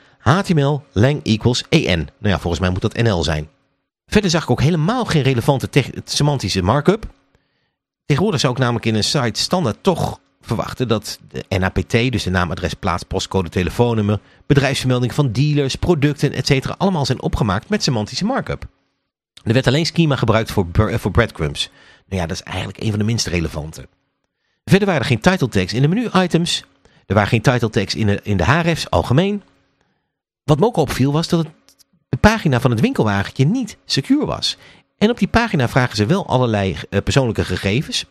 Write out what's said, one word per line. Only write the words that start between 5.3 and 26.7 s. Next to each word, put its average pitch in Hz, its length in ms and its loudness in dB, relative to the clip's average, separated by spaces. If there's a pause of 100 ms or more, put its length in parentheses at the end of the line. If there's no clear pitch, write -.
tech-, 131 200 0 (140)
semantische 120 580 -2
markup. 147 440 2 (1000)
Tegenwoordig 151 340 0
zou 131 140 0
ik 127 60 -4
namelijk 120 260 -2
in 113 100 0
een 104 80 0
site 120 360 -2
standaard 180 420 -2
toch 147 380 -2 (220)
verwachten - 460 -4
dat 107 400 -4
de - 220 -10
N 92 140 0
A 92 60 2
P - 100 -4
T, 90 120 -4
dus 120 320 0
de 92 60 -4
naam, 90 220 0
adres, 87 220 -4
plaats, 87 300 -4
postcode, 92 460 -4
telefoonnummer, 104 680 0 (260)
bedrijfsvermelding 127 680 2
van 143 180 0
dealers, 143 440 0
producten, 147 580 0
et - 140 -4
cetera, 131 300 0
allemaal 175 280 0
zijn 123 160 -2
opgemaakt - 480 -2
met 104 140 -2
semantische 117 420 -2
markup. 226 420 -4 (760)
Er 110 100 2
werd 131 140 2
alleen 143 180 2
schema 156 300 2
gebruikt 110 360 0
voor 98 140 0
bre-, 104 340 0
voor 104 120 -2
breadcrumbs. 85 580 -2 (380)
Nou 95 140 -4
ja, 85 60 -4
dat 92 100 -8
is - 60 -12
eigenlijk 98 400 -8
een 110 60 -2
van 104 100 -2
de 104 60 0
minst 113 220 -2
relevante. 78 600 -6 (840)
Verder 196 180 4
waren 160 140 0
er 110 60 -4
geen 123 120 0
title 180 280 2
tags 92 260 -2
in 120 80 0
de 147 60 4
menu-items. 185 760 0 (420)